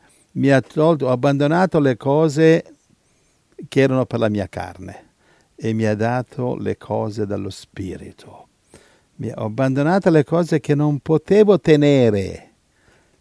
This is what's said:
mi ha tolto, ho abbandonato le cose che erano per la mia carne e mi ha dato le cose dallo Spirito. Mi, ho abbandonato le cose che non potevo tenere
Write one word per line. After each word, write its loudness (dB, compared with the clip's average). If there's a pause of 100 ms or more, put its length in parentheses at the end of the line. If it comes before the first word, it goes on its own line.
(340)
mi 0
ha 4
tolto, 0
ho 0
abbandonato 0
le 2
cose 2 (920)
che 2
erano 2
per -6
la 0
mia -4
carne -16 (460)
e -6
mi -2
ha 0
dato -4
le -6
cose -6
dallo -6
Spirito. -16 (680)
Mi, -10
ho -8
abbandonato 0
le 4
cose -2
che -2
non 0
potevo 2
tenere 2 (720)